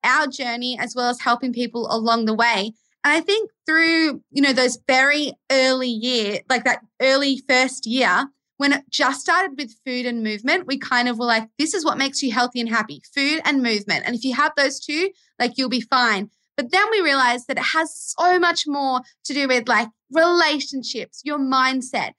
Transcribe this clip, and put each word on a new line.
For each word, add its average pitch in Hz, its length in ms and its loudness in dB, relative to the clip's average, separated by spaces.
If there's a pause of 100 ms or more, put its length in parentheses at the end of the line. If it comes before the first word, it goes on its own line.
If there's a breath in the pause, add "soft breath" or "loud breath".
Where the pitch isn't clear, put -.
our 277 240 2
journey 247 500 -6
as 240 200 -8
well 247 120 0
as 247 120 -4
helping 240 320 0
people 233 360 -4
along 226 360 0
the 220 100 0
way. 220 380 0 (320)
And 294 100 4
I 330 60 2
think 403 320 -2 (120)
through, 320 580 2 (100)
you 277 100 2
know, 277 100 4
those 254 360 0
very 277 460 2 (180)
early 262 360 2
year, 220 600 -2
like, 247 160 0
that - 160 0 (200)
early 269 480 2
first 254 380 2
year, 226 400 2 (300)
when 277 160 2
it 277 180 -2
just 277 300 0
started 349 360 0
with 254 300 -10
food 247 180 -4
and 233 200 -4
movement, 233 420 -2
we 277 120 -4
kind 247 300 0
of 233 80 -2
were 240 100 -4
like, 226 220 0 (120)
"This 320 140 -2
is 330 100 -2
what 294 120 0
makes 269 280 -4
you 233 80 0
healthy 247 260 0
and 233 100 -4
happy, 214 340 -4 (120)
food 285 300 0
and 277 180 0
movement. 208 420 -2
And 240 120 -4
if 226 80 -8
you 254 100 -2
have 294 220 2
those 277 240 0
two, 339 300 -4 (280 soft breath)
like, 247 180 -2
you'll 262 120 -2
be 240 120 -2
fine." 220 500 0 (260)
But 254 160 -6
then 392 180 4
we 427 100 2
realized 262 480 0
that 226 80 -4
it - 60 -4 (100)
has 320 220 -2 (240)
so 359 200 4
much 339 280 0
more 269 340 -2 (240 loud breath)
to - 80 -8
do 277 160 -2
with, 240 180 2
like, 226 220 0 (220)
relationships, 302 1120 0
your 294 140 -4
mindset 262 800 0